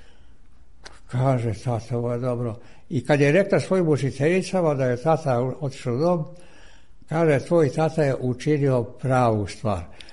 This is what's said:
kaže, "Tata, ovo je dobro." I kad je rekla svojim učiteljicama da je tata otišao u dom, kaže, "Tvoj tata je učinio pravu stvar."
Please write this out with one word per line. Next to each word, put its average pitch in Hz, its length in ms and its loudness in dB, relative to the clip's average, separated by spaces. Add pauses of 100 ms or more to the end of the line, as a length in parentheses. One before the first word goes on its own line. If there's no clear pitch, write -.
(1080)
kaže, 127 460 0 (100)
"Tata, 120 340 -2
ovo 120 160 -2
je 120 60 -4
dobro." 120 400 -4 (300)
I 131 160 -2
kad 147 160 4
je 143 100 6
rekla 190 280 4
svojim 180 280 2
učiteljicama 156 840 2
da 135 120 0
je 123 160 0
tata 135 380 2 (200)
otišao 135 360 -4
u - 20 -2
dom, 165 280 2 (840)
kaže, 156 300 4
"Tvoj 165 300 4
tata 160 340 0
je 135 120 2
učinio 131 680 0
pravu 120 640 2
stvar." 98 360 -4 (300)